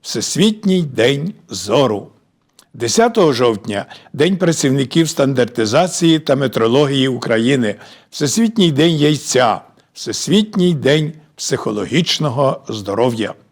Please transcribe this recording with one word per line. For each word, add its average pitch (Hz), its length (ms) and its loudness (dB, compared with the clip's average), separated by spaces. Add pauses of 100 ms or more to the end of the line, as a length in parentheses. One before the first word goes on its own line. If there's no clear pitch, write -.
Всесвітній 190 800 0
день 139 520 0 (160)
зору. 104 580 0 (680)
Десятого 180 600 2
жовтня — 110 520 -2 (280)
День 175 240 2
працівників 156 720 0
стандартизації 135 1080 0
та 143 160 0
метрології 135 720 2
України, 117 680 0 (340)
Всесвітній 196 640 0
день 160 240 2
яйця, 135 680 0 (320)
Всесвітній 180 800 0
день 147 400 0 (220)
психологічного 127 1300 -2
здоров'я. 110 640 -2 (180)